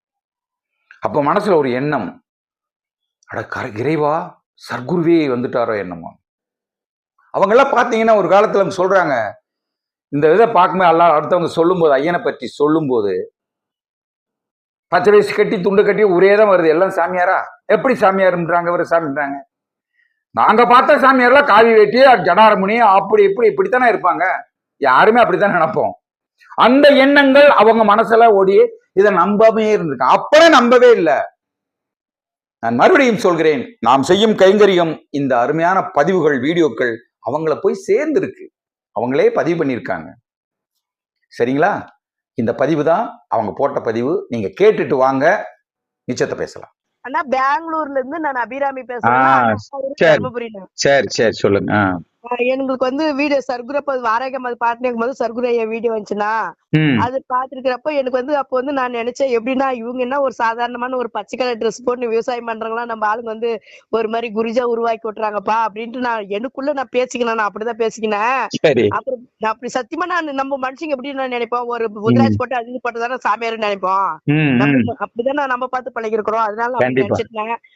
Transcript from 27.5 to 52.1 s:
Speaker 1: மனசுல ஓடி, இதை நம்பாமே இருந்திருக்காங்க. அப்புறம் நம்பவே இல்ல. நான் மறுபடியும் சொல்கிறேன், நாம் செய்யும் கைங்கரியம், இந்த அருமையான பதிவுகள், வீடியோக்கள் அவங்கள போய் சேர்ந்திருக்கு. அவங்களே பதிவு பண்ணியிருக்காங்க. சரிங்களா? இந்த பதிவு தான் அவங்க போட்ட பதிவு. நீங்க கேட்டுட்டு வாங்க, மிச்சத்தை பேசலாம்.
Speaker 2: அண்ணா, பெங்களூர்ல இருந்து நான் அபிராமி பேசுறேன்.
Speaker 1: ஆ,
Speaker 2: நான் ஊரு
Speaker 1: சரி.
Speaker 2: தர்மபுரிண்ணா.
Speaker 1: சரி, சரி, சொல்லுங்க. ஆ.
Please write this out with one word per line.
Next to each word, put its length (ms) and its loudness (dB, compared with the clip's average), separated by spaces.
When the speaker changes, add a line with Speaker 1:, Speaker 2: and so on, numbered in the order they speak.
Speaker 1:
மனசுல 300 4
ஓடி, 320 4
இதை 180 4
நம்பாமே 640 2
இருந்திருக்காங்க. 420 2
அப்புறம் 320 4
நம்பவே 420 6
இல்ல. 400 2
நான் 160 -4
மறுபடியும் 420 4
சொல்கிறேன், 600 0
நாம் 240 2
செய்யும் 280 2
கைங்கரியம், 680 4
இந்த 300 -2
அருமையான 420 0
பதிவுகள், 580 0
வீடியோக்கள் 560 -2
அவங்கள 300 -2
போய் 260 -4
சேர்ந்திருக்கு. 600 -2
அவங்களே 340 0
பதிவு 320 -2
பண்ணியிருக்காங்க. 440 -8
சரிங்களா? 480 -2
இந்த 220 -4
பதிவு 280 0
தான் 440 -2
அவங்க 280 -4
போட்ட 240 -4
பதிவு. 500 -4
நீங்க 220 -6
கேட்டுட்டு 340 2
வாங்க, 520 0
மிச்சத்தை 240 -4
பேசலாம். 400 -12
Speaker 2:
அண்ணா, 280 -6
பெங்களூர்ல 680 -4
இருந்து 220 -6
நான் 140 -6
அபிராமி 480 -6
பேசுறேன். 280 -4
Speaker 1:
ஆ, 320 4
Speaker 2:
நான் 140 0
ஊரு 220 -8
Speaker 1:
சரி. 300 2
Speaker 2:
தர்மபுரிண்ணா. 500 -12
Speaker 1:
சரி, 360 0
சரி, 220 0
சொல்லுங்க. 420 -2
ஆ. 260 0